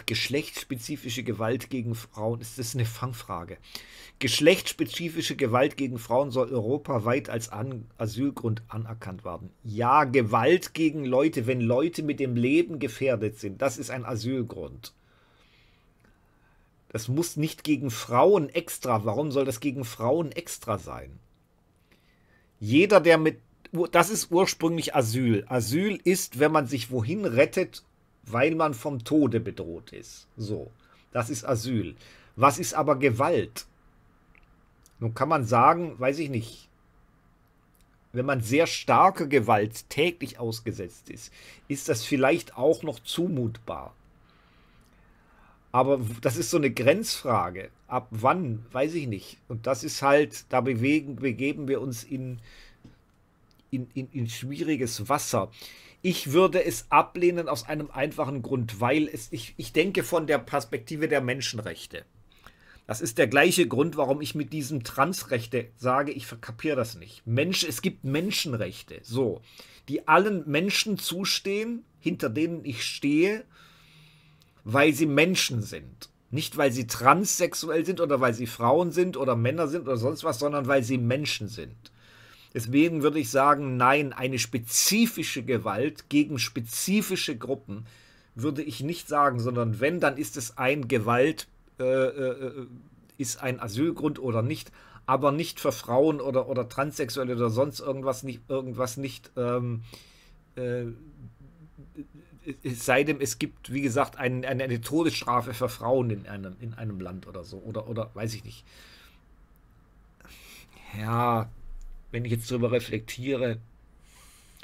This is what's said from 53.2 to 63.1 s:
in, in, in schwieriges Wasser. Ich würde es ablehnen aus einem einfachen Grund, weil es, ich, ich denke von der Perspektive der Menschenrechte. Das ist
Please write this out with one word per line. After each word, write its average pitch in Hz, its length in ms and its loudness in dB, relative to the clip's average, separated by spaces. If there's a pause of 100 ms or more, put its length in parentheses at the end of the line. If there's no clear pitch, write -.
in, 127 220 -6
in, 131 180 -8
in 117 180 -6
schwieriges 131 800 -4
Wasser. 127 420 0 (520)
Ich 165 320 -2
würde 180 320 6
es - 240 -4
ablehnen 170 580 4
aus 135 220 -4
einem 151 200 -4
einfachen 143 520 -2
Grund, 117 400 -2
weil 147 260 4
es, - 240 -10
ich, - 240 -10
ich - 160 -10
denke 180 320 2
von 160 240 0
der 147 120 4
Perspektive 143 680 -4
der 143 140 4
Menschenrechte. 110 800 -6 (840)
Das 110 140 -6
ist 151 180 -4